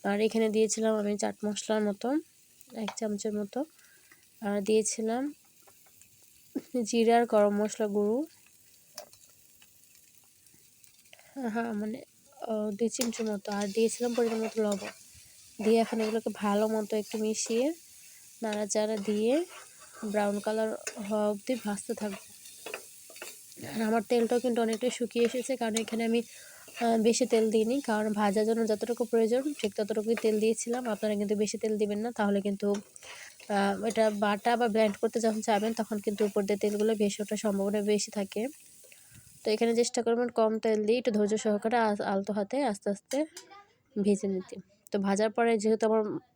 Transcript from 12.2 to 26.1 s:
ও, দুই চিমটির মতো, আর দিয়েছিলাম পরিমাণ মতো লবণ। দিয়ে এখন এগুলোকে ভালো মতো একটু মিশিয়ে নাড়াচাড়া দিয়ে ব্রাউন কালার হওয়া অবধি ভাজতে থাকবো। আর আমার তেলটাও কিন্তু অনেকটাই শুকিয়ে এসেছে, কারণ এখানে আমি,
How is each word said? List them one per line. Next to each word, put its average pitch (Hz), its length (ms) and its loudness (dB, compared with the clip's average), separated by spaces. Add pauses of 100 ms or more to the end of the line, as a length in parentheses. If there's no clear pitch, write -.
ও, - 20 -2 (240)
দুই 226 180 0
চিমটির 233 360 -4
মতো, 202 160 -6 (120)
আর 208 160 -2
দিয়েছিলাম 226 420 0
পরিমাণ 226 280 2
মতো 220 200 -4
লবণ। 208 280 -4 (720)
দিয়ে 226 180 6
এখন 226 220 0
এগুলোকে 220 320 -2
ভালো 208 320 2
মতো 220 340 -2
একটু - 220 -10
মিশিয়ে 226 420 0 (800)
নাড়াচাড়া 214 540 -2
দিয়ে 214 360 0 (800)
ব্রাউন 202 340 0
কালার 220 240 -2 (380)
হওয়া 214 240 0
অবধি 208 220 -4 (120)
ভাজতে 208 360 -6
থাকবো। 202 220 -6 (1500)
আর 220 60 -2
আমার 220 280 2
তেলটাও 240 300 4
কিন্তু 233 260 0
অনেকটাই 226 260 0
শুকিয়ে 233 340 0
এসেছে, 247 300 -2
কারণ 226 200 -2
এখানে 226 340 -2
আমি, 233 100 4 (640)